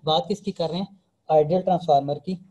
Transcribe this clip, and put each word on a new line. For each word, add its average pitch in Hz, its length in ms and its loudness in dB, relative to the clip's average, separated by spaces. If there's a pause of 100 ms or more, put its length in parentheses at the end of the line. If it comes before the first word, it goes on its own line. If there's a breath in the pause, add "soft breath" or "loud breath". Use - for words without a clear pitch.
बात 160 240 0
किसकी 196 240 -6
कर 165 180 -4
रहे 170 100 -6
हैं, - 200 -12 (300)
Ideal 156 320 4
transformer 147 560 0
की 185 200 -8 (120)